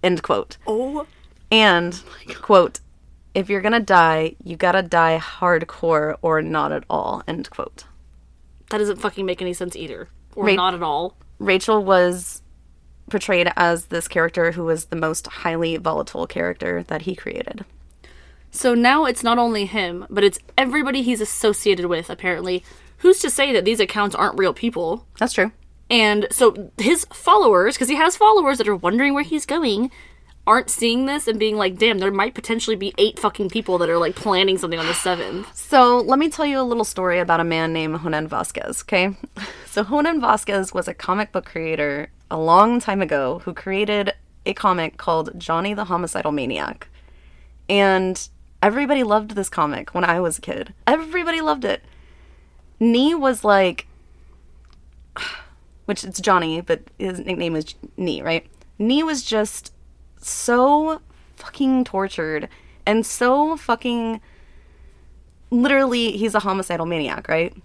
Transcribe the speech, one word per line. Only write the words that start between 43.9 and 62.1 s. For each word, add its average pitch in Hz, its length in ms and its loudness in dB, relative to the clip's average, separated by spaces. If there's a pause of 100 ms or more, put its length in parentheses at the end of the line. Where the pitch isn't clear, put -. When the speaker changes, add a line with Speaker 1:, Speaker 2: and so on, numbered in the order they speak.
Speaker 1:
a 196 80 -2
comic 180 420 0
called 160 420 -2
Johnny 175 360 -4
the 202 120 -6
Homicidal 175 460 -4
Maniac. 123 540 -6 (840)
And 190 600 2 (340)
everybody 262 400 2
loved 214 300 0
this 202 180 -4
comic - 420 -2
when 180 120 0
I 175 160 4
was 170 180 -2
a - 20 -12
kid. - 320 -10 (140)
Everybody 320 540 0
loved 302 240 -2
it. - 180 -2 (960)
Nee 247 360 4
was 269 300 0
like, 196 440 2 (1300)
<sighs> - 0 - (680)
which - 180 -4
it's 190 160 -10
Johnny, 170 400 2
but 170 220 -2 (160)
his 185 220 -6
nickname 170 360 -4
is 156 180 -8 (220)
Nee, 143 260 -4
right? 165 240 -4 (320)
Nee 254 240 2
was 311 220 -4
just - 480 -4 (480)
so 294 800 0 (360)
fucking 262 480 0
tortured 160 640 -4 (380)